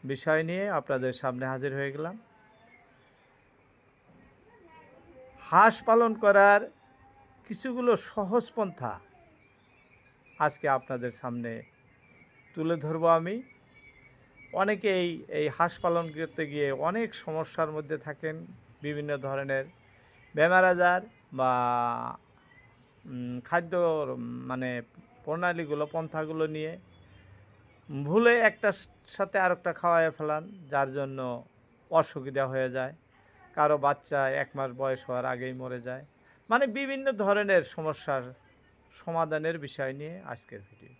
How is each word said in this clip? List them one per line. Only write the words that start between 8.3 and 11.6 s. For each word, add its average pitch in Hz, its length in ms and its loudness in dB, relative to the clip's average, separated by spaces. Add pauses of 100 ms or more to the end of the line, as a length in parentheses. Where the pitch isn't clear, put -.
পন্থা 160 480 -4 (1400)
আজকে 151 300 0
আপনাদের 127 420 -2
সামনে 117 520 -8 (920)